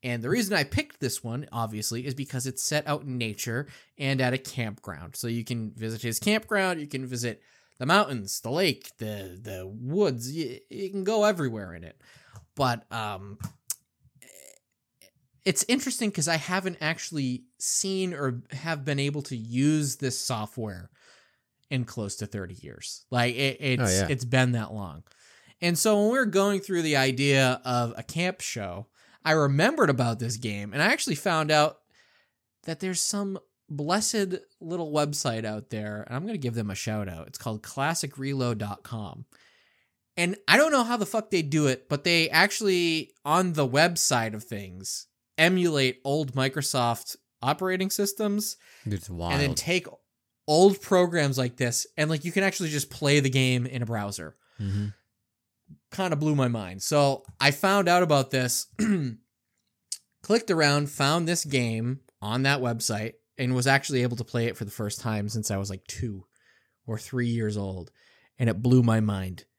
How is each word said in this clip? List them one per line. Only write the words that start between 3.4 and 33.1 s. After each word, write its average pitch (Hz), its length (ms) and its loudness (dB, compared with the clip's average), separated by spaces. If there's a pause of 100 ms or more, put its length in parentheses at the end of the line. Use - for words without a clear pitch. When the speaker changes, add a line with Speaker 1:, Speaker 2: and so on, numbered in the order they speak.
Speaker 1:
and 139 200 -2
at 127 140 2
a 131 60 -2
campground. 101 760 -10
So - 120 -6
you 117 160 -4
can 113 320 -6
visit 110 260 -8
his 113 180 -4
campground, 196 640 0
you 147 60 -8
can 131 180 -8
visit 120 340 -6 (380)
the 127 80 -6
mountains, 139 560 2
the 113 80 -8
lake, 160 480 0
the, 101 420 -10
the 98 280 -10
woods. 127 640 -2
You, 147 280 -8 (120)
you 196 180 -8
can 196 140 -6
go 208 220 2
everywhere 117 500 -2
in 85 80 -14
it. - 180 -18 (540)
But, 120 360 -2
um, 101 460 -8 (2000)
it's - 220 0
interesting 247 440 -2
'cause 160 160 -2
I 165 100 2
haven't 180 440 -4
actually 151 640 -4 (140)
seen 190 540 -2
or 131 280 -4 (100)
have 147 340 -6
been 139 140 -2
able 143 240 -2
to 135 140 -8
use 135 600 2
this 131 220 -4
software 107 680 -6 (840)
in 127 140 -2
close 104 320 -8
to 104 100 -8
thirty 95 280 -8
years. - 540 -16
Like, 123 260 2
it, 139 260 -2
it's, 131 200 0
Speaker 2:
Oh, 120 40 2 (160)
yeah. 95 80 2
Speaker 1:
it's 127 160 -2
been 127 260 4
that 110 220 -2
long. 90 300 -10 (580)
And 175 180 2
so 214 220 4
when 214 100 4
we 262 60 2
were 262 80 4
going 196 340 2
through 190 220 -2
the 151 160 2
idea 135 680 4
of 120 340 0
a 117 60 -10
camp 180 380 -4
show, 98 460 -8 (360)
I 156 80 2
remembered 160 580 4
about 120 300 0
this 117 180 -4
game, 104 360 -6
and 139 80 0
I 180 60 4
actually 262 280 0
found 156 340 0
out 151 280 4 (840)
that 160 180 -8
there's 185 200 -4
some 196 380 -4 (300)